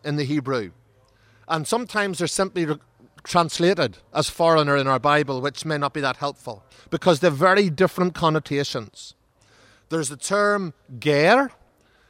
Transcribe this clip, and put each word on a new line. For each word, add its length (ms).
in 120
the 100
Hebrew. 460
And 200
sometimes 520
they're 80
simply 380
re-, 140
translated 720
as 160
foreigner 480
in 100
our 120
Bible, 420
which 240
may 120
not 160
be 80
that 160
helpful, 460
because 300
they're 100
very 400
different 460
connotations. 960
There's 180
the 100
term 560
ger, 540